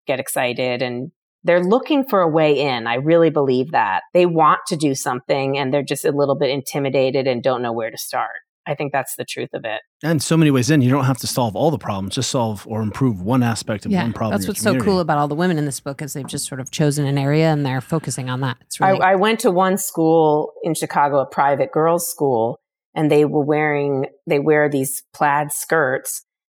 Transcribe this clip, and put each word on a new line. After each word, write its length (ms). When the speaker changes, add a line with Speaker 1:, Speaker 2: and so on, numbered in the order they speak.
Speaker 1:
get 140
excited, 640
and 300
they're 200
looking 400
for 180
a 60
way 320
in. 280
I 80
really 340
believe 420
that. 320
They 120
want 420
to 80
do 200
something 640
and 160
they're 100
just 200
a 80
little 240
bit 140
intimidated 760
and 160
don't 200
know 100
where 180
to 80
start. 340
I 100
think 160
that's 240
the 80
truth 300
of 100
it. 160
Speaker 2:
And 180
so 140
many 160
ways 180
in, 120
you 80
don't 160
have 140
to 80
solve 280
all 160
the 60
problems, 380
just 160
solve 360
or 140
improve 400
one 220
aspect 420
of 80
Speaker 3:
Yeah, 100
Speaker 2:
one 80
problem 220
Speaker 3:
that's 100
Speaker 2:
in 40
your 20
Speaker 3:
what's 120
so 100
Speaker 2:
community. 200
Speaker 3:
cool 80
about 200
all 100
the 60
women 220
in 60
this 160
book 220
is 120
they've 140
just 200
sort 120
of 100
chosen 360
an 120
area 360
and 120
they're 160
focusing 480
on 120
that. 200
It's 200
Speaker 1:
I, 80
Speaker 3:
really 140
Speaker 1:
I 120
went 260
to 100
one 260
school 720
in 100
Chicago, 460
a 60
private 460
girls' 380
school, 500
and 160
they 140
were 220
wearing, 640
they 140
wear 300
these 320
plaid 400
skirts, 720